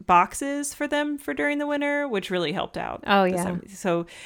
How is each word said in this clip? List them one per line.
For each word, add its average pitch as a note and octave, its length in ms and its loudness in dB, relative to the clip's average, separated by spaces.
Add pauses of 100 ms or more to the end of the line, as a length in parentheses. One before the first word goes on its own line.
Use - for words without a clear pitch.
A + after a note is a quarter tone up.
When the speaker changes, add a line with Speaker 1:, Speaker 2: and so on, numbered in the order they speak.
Speaker 1:
boxes C#4 680 2
for D4 140 -4
them D4 300 -2
for - 160 -6
during D4 240 0
the D4 80 -2
winter, C#4+ 420 -2
which G3+ 220 -2
really F3 220 0
helped E3+ 240 -4
out. - 300 -8
Speaker 2:
Oh, G3 180 6
Speaker 1:
This F#3 100 2
Speaker 2:
yeah. F3 100 0
Speaker 1:
time. F3 240 -4
So, F3 380 -2 (180)